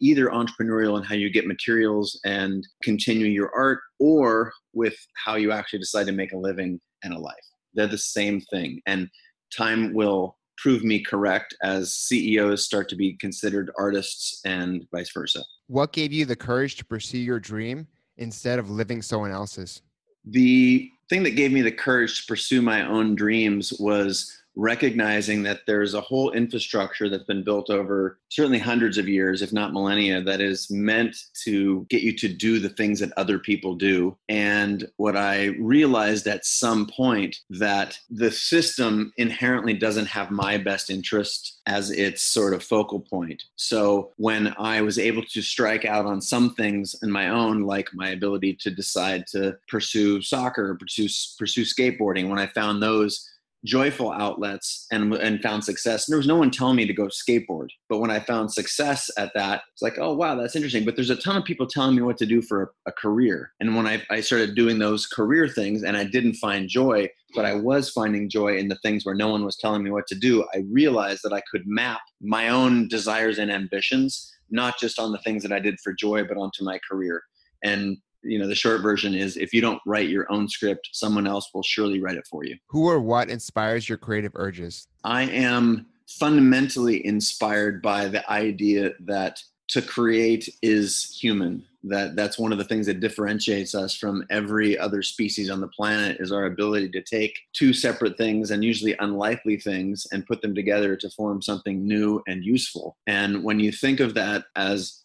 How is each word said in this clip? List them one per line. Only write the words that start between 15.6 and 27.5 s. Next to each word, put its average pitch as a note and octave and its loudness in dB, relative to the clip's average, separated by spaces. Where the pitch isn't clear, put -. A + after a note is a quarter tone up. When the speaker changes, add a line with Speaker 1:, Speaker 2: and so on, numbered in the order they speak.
Speaker 2:
What C#3 0
gave D3+ -2
you D3+ 0
the B2 -2
courage B2 -2
to - -14
pursue A2+ -8
your B2 -2
dream A2+ -8
instead A#2+ -4
of G2+ -4
living A2 -4
someone G#2 -2
else's? F#2+ -10
Speaker 1:
The B2+ 6
thing F#3 2
that B2 0
gave C3+ 4
me C3+ 4
the A2+ 4
courage B2 0
to - -10
pursue A#2+ 0
my A2 2
own G#2+ 2
dreams G#2 2
was G2+ 0
recognizing G#2+ 2
that G2+ -2
there's G#2 2
a G#2 -2
whole C3 0
infrastructure A2+ -2
that's G2 -6
been G2 -2
built G2+ 0